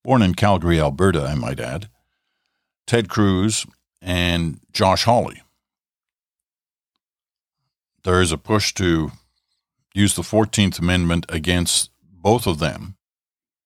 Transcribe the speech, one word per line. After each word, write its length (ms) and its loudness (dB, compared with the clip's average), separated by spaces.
born 200 2
in 120 2
Calgary, 460 2
Alberta, 440 0
I 100 -4
might 260 -6
add, 300 -10
Ted 240 0
Cruz 560 0
and 600 -2
Josh 320 2
Hawley. 380 0
There 180 4
is 100 0
a 60 -6
push 360 -2
to 360 0
use 220 2
the 80 -6
fourteenth 560 0
Amendment 500 0
against 600 -2
both 460 0
of 140 -2
them 340 -6